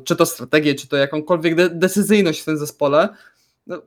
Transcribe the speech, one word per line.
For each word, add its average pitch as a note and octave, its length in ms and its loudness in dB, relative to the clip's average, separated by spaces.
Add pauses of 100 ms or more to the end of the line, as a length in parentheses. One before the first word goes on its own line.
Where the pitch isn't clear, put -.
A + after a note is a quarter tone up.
czy E3+ 120 0
to E3+ 100 4
strategię, D3 480 0
czy - 140 -10
to C#3+ 80 -2
jakąkolwiek D#3 580 0
de-, F3 160 4
decyzyjność F#3 680 0
w - 40 -16
tym D#3 140 -4
zespole, D3 500 0 (580)
no, F3+ 200 -12